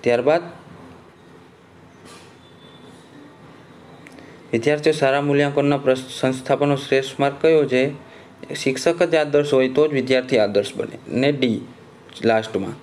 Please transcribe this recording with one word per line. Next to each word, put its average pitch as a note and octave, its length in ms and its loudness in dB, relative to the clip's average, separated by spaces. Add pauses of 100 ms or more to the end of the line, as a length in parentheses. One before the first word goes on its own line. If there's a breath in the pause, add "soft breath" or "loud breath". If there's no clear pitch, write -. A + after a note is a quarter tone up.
ત્યારબાદ B2 400 0 (4000 loud breath)
વિદ્યાર્થીઓ D3 400 2
સારા C#3+ 280 0
મૂલ્યાંકનના C#3+ 560 0
પ્રશ-, C3 420 -2
સંસ્થાપનનો C3+ 560 0
શ્રેષ્ઠ C3+ 440 -2
માર્ગ C#3 220 0
કયો D#3+ 240 4
છે? B2+ 260 0 (640 loud breath)
શિક્ષક E3+ 480 0
જ E3 120 0
આદર્શ D3 380 2
હોય C3 160 4
તો D3 180 2
જ D3+ 40 -2
વિદ્યાર્થી B2+ 480 0
આદર્શ G2+ 360 0
બને. A2 220 -8 (100)
ને C3 240 0
ડી B2 300 -2 (600)
લાસ્ટમાં A2 600 -2